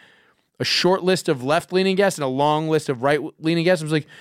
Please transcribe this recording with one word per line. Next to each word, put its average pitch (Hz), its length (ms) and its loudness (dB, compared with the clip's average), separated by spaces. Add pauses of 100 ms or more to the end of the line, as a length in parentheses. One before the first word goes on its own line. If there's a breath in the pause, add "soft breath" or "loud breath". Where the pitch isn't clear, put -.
(580 soft breath)
a 127 60 -4
short 175 400 0
list 180 240 0
of 131 160 -2
left-leaning 180 520 0
guests 196 220 2
and 147 60 -4
a 135 40 -2
long 151 400 0
list 156 200 0
of 123 140 -4
right-leaning 156 600 0
guests. 175 180 2
It - 20 -8
was 151 80 -4
like, 156 140 -2 (140 loud breath)